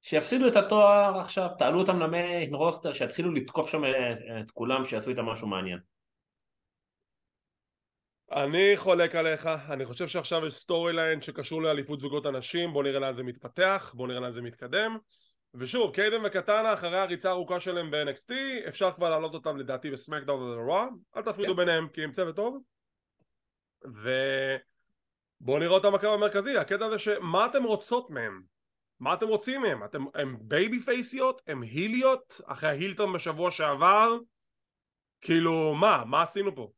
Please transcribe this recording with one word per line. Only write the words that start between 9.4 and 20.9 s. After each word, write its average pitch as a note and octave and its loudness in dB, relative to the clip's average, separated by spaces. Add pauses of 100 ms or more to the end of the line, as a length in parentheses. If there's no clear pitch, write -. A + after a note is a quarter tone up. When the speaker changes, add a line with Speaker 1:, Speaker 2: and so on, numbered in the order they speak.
Speaker 2:
אני C3+ -6
חושב B2 -8
שעכשיו E3 -2
יש D3 -6
סטורי E3+ -2
ליין D#3+ 0
שקשור D#3 -8
לאליפות D3 -2
זוגות C#3+ -4
הנשים, D3+ -4
בוא C#3+ 0
נראה C#3 0
לאן C3+ -2
זה B2 -8
מתפתח, F3+ -2
בוא B2+ -6
נראה B2+ -6
לאן B2 -6
זה A#2 -10
מתקדם. C3 -4 (560)
ושוב, C3 -2
קיידן G#3+ 0
וקטנה, G#3 0
אחרי F3 -2
הריצה F#3 -2
הארוכה F3+ -2
שלהם F3 -4
ב-N D3 -4
X - -20
T, - -12 (340)
אפשר F#3 0
כבר F3 -2
להעלות D#3+ -2
אותם D3+ -6
לדעתי C3 -8
בסמקדאון C#3 -6
וברו, B2 -2 (340)